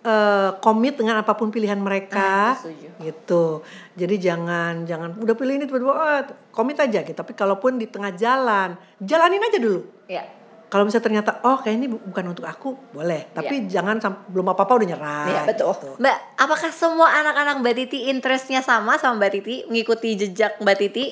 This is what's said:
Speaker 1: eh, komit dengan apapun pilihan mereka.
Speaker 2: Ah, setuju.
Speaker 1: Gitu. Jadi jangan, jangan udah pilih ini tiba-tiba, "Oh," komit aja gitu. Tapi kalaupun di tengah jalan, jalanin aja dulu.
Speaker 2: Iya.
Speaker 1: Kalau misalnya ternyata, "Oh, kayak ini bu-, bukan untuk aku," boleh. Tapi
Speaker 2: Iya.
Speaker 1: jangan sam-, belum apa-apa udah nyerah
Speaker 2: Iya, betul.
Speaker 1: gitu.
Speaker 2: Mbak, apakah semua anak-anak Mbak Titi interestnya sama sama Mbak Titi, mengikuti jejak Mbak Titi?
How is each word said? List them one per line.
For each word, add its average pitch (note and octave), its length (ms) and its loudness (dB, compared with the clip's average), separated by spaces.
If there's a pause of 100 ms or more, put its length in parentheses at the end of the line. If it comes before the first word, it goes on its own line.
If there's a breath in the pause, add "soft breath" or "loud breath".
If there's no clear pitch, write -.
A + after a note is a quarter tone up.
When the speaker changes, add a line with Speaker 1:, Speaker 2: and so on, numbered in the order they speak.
Speaker 1:
eh, G#3 580 4
komit A3+ 380 2
dengan A3+ 200 2
apapun G#3+ 320 0
pilihan G#3+ 300 -2
mereka. G3 720 0
Speaker 2:
Ah, C4+ 60 -2
setuju. D3+ 300 -16 (100)
Speaker 1:
Gitu. E3 460 0 (500 loud breath)
Jadi F3+ 240 -2
jangan, E3+ 640 -2
jangan E3+ 300 -6
udah A3 180 -2
pilih C4 220 0
ini C#4 100 -2
tiba-tiba, C4 300 0
"Oh," D4+ 260 0 (300)
komit C4 260 -2
aja A#3 240 2
gitu. D#3+ 140 -10
Tapi E3+ 180 -10
kalaupun G3+ 440 0
di A3+ 100 -4
tengah G3+ 260 -8
jalan, G#3 640 0 (220 soft breath)
jalanin E4 420 4
aja G#4 160 0
dulu. G#3+ 240 0 (260)
Speaker 2:
Iya. E3+ 180 -8 (420)
Speaker 1:
Kalau G3+ 160 2
misalnya A3 240 0
ternyata, G#3+ 240 0 (100)
"Oh, B3 160 4
kayak A3 200 -2
ini B3+ 100 -2
bu-, A3+ 160 -6
bukan F#3 240 -6
untuk F3 160 -8
aku," B3+ 320 -8 (160)
boleh. D#3+ 400 -6
Tapi B3 320 -4
Speaker 2:
Iya. F#3+ 160 -2
Speaker 1:
jangan G3 200 0
sam-, G3 280 -4
belum F#3 240 -2
apa-apa G3 240 2
udah A3 140 4
nyerah D3+ 380 -4
Speaker 2:
Iya, - 200 0
betul. F#3+ 240 0
Speaker 1:
gitu. C#3 260 -6
Speaker 2:
Mbak, C4 200 2 (200)
apakah D#4 360 0
semua E4 420 4
anak-anak D4 460 2
Mbak A#3+ 160 2
Titi B3+ 220 -4 (100)
interestnya C4 520 0
sama A#3+ 360 2
sama C4 240 2
Mbak G3 120 4
Titi, G3+ 220 -4 (120)
mengikuti A3+ 500 0
jejak G3+ 420 0
Mbak G3 180 4
Titi? G3 360 0